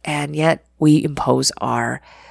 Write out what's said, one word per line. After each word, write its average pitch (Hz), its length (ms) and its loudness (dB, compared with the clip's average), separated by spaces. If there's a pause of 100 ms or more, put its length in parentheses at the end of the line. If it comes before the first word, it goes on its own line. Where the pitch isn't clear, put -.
And 147 280 -4
yet 156 300 0 (140)
we 156 260 4
impose 131 540 0
our, 120 420 -4 (300)